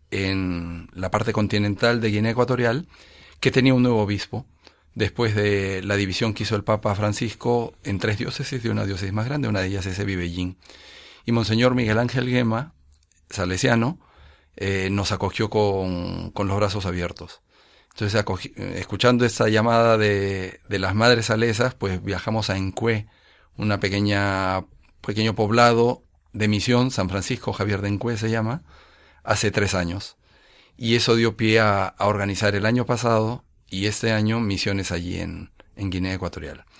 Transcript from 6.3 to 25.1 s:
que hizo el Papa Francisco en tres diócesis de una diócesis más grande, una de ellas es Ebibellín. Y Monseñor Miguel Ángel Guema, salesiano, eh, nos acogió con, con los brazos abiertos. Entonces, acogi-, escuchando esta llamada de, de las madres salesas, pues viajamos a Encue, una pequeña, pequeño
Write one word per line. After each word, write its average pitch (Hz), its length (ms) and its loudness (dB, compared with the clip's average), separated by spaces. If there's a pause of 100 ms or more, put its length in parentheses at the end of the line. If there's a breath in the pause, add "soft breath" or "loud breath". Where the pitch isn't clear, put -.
que 107 120 -6
hizo 107 120 -2
el 101 80 -4
Papa 107 300 0
Francisco 113 800 -2 (100)
en 98 140 -4
tres 107 180 -2
diócesis 127 460 -6
de 113 80 -2
una 104 160 -2
diócesis 98 260 -4
más 107 140 -2
grande, 139 200 -2
una 104 140 0
de 95 60 0
ellas 95 180 -2
es 95 140 -4
Ebibellín. 90 580 -4 (680 loud breath)
Y 117 60 0
Monseñor 117 420 4
Miguel 113 240 2
Ángel 123 300 0
Guema, 123 440 0 (580)
salesiano, 113 720 0 (560 soft breath)
eh, 98 340 -2
nos 101 220 -2
acogió 98 380 -2
con, 92 800 -2
con 101 180 -4
los 98 80 -2
brazos 101 300 -2
abiertos. 87 560 -6 (500 soft breath)
Entonces, 104 260 -2
acogi-, 95 380 -4
escuchando 104 680 0
esta 113 240 0
llamada 113 480 4
de, 98 680 0
de 101 120 -2
las 95 160 -2
madres 113 320 4
salesas, 117 480 0
pues 95 280 -4
viajamos 104 460 -4
a 95 80 0
Encue, 107 500 -2 (480 soft breath)
una 104 260 0
pequeña, 98 840 0 (420)
pequeño 110 280 0